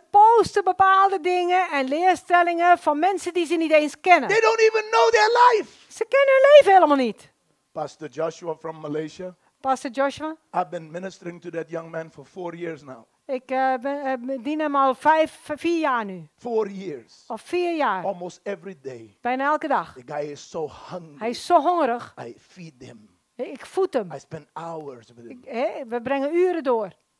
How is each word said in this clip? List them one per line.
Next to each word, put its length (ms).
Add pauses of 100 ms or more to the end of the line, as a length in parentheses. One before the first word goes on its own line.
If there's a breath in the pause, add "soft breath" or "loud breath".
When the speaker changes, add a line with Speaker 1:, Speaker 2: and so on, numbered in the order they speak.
Speaker 1:
posten 540
bepaalde 580
dingen 500
en 160
leerstellingen 880
van 220
mensen 340
die 120
ze 100
niet 160
eens 300
kennen. 280
Speaker 2:
They 120
don't 180
even 220 (100)
know 180
their 200
life. 400 (180)
Speaker 1:
Ze 220
kennen 240
hun 240
leven 160
helemaal 320
niet. 260 (400)
Speaker 2:
Pastor 360
Joshua 520
from 200
Malaysia. 560 (240)
Speaker 1:
Pastor 320
Joshua. 440 (200)
Speaker 2:
I've 140
been 220
ministering 500
to 80
that 200
young 220
man 200
for 140
four 300
years 280
now. 220 (200)
Speaker 1:
Ik, 260
eh, 300
ben, 240 (240)
eh, 140
dien 160
hem 160
al 200
vijf, 480
v-, 160
vier 200
jaar 260
nu. 220 (100)
Speaker 2:
Four 320
years. 580
Speaker 1:
Al 100
vier 380
jaar. 300
Speaker 2:
Almost 380
every 380
day. 400
Speaker 1:
Bijna 240
elke 220
dag. 260
Speaker 2:
The 200
guy 180
is 180
so 200 (200)
hungry. 300
Speaker 1:
Hij 100
is 160
zo 160
hongerig. 520 (120)
Speaker 2:
I 100 (120)
feed 320
him. 300 (260)
Speaker 1:
Ik 300
voed 280
hem. 180
Speaker 2:
I 80
spend 340
hours 600
with 120
him. 20 (140)
Speaker 1:
Ik, 100
hè, 340
we 140
brengen 340
uren 280
door. 280 (280)